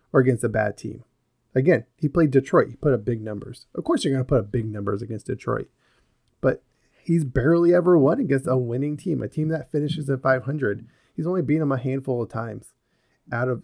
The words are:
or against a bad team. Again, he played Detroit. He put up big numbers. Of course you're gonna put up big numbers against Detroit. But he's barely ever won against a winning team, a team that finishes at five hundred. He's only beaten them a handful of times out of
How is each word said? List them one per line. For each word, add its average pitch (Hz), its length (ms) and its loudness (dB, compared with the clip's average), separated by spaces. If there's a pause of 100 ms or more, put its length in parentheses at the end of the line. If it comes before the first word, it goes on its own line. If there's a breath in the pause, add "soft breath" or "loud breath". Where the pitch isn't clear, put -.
(140)
or 143 60 6
against 127 240 2
a 117 60 -2
bad 107 280 -2
team. 117 260 -12 (500)
Again, 131 320 2 (100)
he 151 120 -2
played 156 240 2
Detroit. 135 380 2
He - 60 -16
put 147 180 0
up 107 120 -2
big 113 160 -2
numbers. 107 540 -10
Of - 80 -6
course 320 200 0
you're 143 100 0
gonna 131 120 0
put 131 140 2
up 104 120 -4
big 113 140 -2
numbers 104 360 -4
against 110 260 -10
Detroit. 117 420 -6 (720)
But - 220 0 (400)
he's 165 200 0
barely 165 500 2
ever 175 240 6
won 156 220 4
against 135 280 0
a 131 100 2
winning 127 400 -2
team, 147 240 -4
a 107 60 -6
team 156 220 -4
that 156 220 -6
finishes 151 380 -4
at 131 120 -2
five 131 220 2
hundred. 131 420 -4 (300 soft breath)
He's 156 120 -4
only 180 160 0
beaten 147 180 2
them 143 100 0
a 135 60 0
handful 127 440 -4
of 110 80 -6
times 110 440 -10 (580)
out 120 160 -2
of 127 160 -4